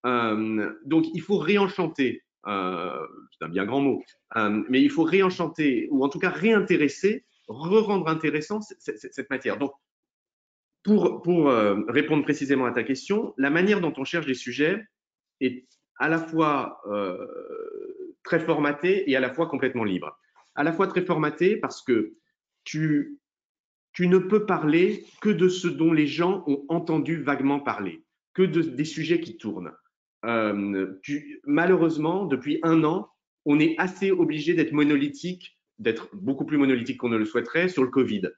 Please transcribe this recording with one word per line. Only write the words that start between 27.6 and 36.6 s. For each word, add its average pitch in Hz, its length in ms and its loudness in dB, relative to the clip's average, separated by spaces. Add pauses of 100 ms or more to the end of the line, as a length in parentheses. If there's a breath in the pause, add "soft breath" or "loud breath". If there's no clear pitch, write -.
que 185 100 2
de, 165 180 0
des 139 240 -4
sujets 165 340 -2
qui - 160 -10
tournent. 92 380 -10 (520)
Euh, 101 680 -2 (100)
tu, - 400 -10
malheureusement, 165 840 2
depuis 147 380 -2
un 160 220 4
an, 180 240 0 (340)
on 147 160 4
est 160 180 4
assez 190 340 0
obligé 156 420 0
d'être 160 180 2
monolithique, 147 880 -2 (200)
d'être 110 340 -2
beaucoup 123 320 -4
plus 151 120 -2
monolithique 127 420 0